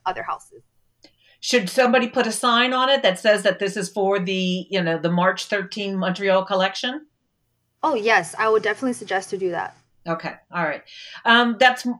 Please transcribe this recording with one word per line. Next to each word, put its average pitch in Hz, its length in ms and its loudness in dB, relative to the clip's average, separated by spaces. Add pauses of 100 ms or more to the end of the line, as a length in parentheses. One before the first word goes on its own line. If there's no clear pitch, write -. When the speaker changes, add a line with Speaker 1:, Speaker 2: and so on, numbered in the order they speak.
Speaker 1:
other 185 180 -6
houses. - 400 -12 (840)
Speaker 2:
Should 214 240 0
somebody 247 380 4
put 240 180 0
a 220 60 -2
sign 247 400 2
on 254 160 2
it 269 160 2
that 185 160 2
says 208 240 2
that 190 160 0
this 196 160 -4
is 185 120 -6
for 196 300 0
the, 185 500 -2
you 190 140 -2
know, 165 160 0
the 170 140 -2
March 185 340 2
thirteen 196 500 -4
Montreal 185 480 0
collection? 202 640 -2 (800)
Speaker 1:
Oh, 311 100 0
yes. 208 420 2
I 220 120 0
would 220 160 4
definitely 240 300 -2
suggest 190 360 -4
to 196 80 -6
do 185 120 -2
that. 170 260 -6 (320)
Speaker 2:
Okay. 165 260 -6 (160)
All 170 140 -4
right. 147 180 -4 (420)
Um, 233 360 4
that's, 247 260 4 (120)